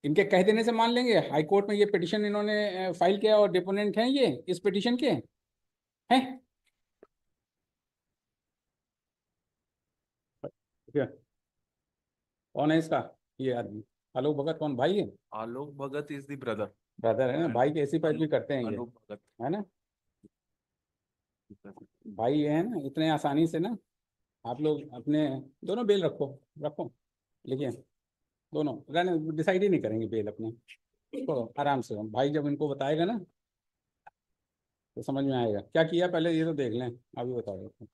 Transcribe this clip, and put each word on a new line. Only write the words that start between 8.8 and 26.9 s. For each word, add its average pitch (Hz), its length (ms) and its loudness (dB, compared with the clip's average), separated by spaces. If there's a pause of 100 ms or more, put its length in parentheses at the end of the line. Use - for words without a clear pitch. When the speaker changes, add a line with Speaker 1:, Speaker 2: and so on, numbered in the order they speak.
Speaker 1:
क्या? 143 140 0 (1500)
कौन 147 180 2
है 160 60 4
इसका, 160 400 -2 (240)
ये 131 100 0
आदमी? 107 320 -6 (340)
आलोक 139 200 0
भगत 156 220 -4
कौन, 147 160 -2
भाई 156 240 0
है? 110 120 -4 (220)
Speaker 2:
आलोक 120 400 -10
भगत 139 380 -8
is 143 100 -10
the 139 160 -12
brother। 107 300 -4 (320)
Speaker 1:
ब्रदर 113 300 2
है 120 80 -2
ना, 165 80 0
Speaker 2:
And 127 100 -2
Speaker 1:
भाई 131 160 4
के 156 80 -4
ऐसी 147 200 0
पैरवी 156 180 0
Speaker 2:
अनूप, 156 140 0
Speaker 1:
करते 135 220 0
हैं 135 80 -2
ये, 113 60 -4
Speaker 2:
अनूप 113 220 -6
भगत। 107 320 -18 (200)
Speaker 1:
है 123 80 -4
ना? 196 160 -4 (2500)
भाई 123 340 0
है 151 280 2
ना, 220 160 -4
इतने 156 240 0
आसानी 151 380 2
से 160 120 -2
ना, 208 180 -4 (680)
आप 127 160 -6
लोग 151 320 -2
अपने 143 500 -2 (200)
दोनों 214 240 -2
बेल 202 160 4
रखो, - 360 -4 (200)
रखो, 147 340 -8 (520)